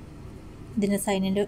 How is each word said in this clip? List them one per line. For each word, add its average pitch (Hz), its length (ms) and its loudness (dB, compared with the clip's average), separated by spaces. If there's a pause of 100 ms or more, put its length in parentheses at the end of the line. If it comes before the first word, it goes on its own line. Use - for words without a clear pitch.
(800)
ഇതിനെ 202 280 4
സൈനിൻ്റെ 190 420 4